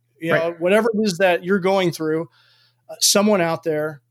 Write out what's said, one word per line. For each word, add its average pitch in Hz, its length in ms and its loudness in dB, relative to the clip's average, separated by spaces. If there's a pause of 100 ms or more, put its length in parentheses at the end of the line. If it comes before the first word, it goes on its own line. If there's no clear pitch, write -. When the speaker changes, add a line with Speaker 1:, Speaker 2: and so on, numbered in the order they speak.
(200)
Speaker 1:
You 165 140 -2
know, 165 160 0
Speaker 2:
Right. 170 100 -10
Speaker 1:
whatever 208 340 2
it 202 80 -2
is 196 160 -2
that 180 260 2
you're 190 160 0
going 190 320 0
through, 156 380 -4 (600)
uh, 160 100 -16
someone 202 420 2
out 165 220 -2
there, 151 480 -4